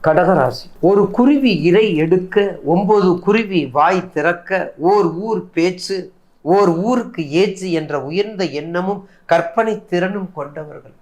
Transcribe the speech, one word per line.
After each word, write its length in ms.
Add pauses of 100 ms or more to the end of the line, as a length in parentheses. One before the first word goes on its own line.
கடகராசி. 600 (240)
"ஒரு 140 (140)
குருவி 340 (160)
இரை 180 (180)
எடுக்க, 320 (380)
ஒன்பது 360 (160)
குருவி 360 (160)
வாய் 240 (140)
திறக்க, 340 (400)
ஓர் 180 (200)
ஊர் 140 (140)
பேச்சு, 420 (580)
ஓர் 140 (200)
ஊருக்கு 320 (200)
ஏச்சு" 260 (120)
என்ற 140 (160)
உயர்ந்த 340 (180)
எண்ணமும் 400 (300)
கற்பனை 440 (160)
திறனும் 460
கொண்டவர்கள். 640